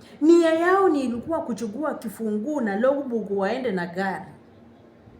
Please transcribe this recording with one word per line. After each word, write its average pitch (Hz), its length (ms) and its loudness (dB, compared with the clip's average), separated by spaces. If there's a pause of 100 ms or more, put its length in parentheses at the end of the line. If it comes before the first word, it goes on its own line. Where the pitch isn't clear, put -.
(200)
nia 330 340 6
yao 370 340 4
ni 294 120 2
ilikuwa 247 420 -4
kuchukua 233 520 -6
kifunguu 226 680 -4
na 202 160 -2
logbook 247 540 0
waende 208 420 -2
na 175 140 -2
gari. 180 380 -6 (960)